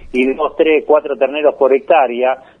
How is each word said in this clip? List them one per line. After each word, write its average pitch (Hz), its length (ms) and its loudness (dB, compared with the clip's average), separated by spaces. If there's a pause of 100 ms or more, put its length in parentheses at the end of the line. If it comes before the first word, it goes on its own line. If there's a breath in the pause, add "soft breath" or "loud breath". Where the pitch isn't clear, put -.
(140 loud breath)
y 131 200 0
dos, - 220 -6
tres, 156 320 0
cuatro 147 300 0
terneros 139 380 -2
por 131 180 2
hectárea, 127 640 0 (220 loud breath)